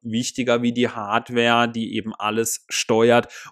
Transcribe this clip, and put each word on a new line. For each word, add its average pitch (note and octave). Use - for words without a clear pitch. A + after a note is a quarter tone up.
wichtiger A#2+
wie A#2+
die A#2+
Hardware, A#2
die A2+
eben G#2+
alles A2
steuert. A#2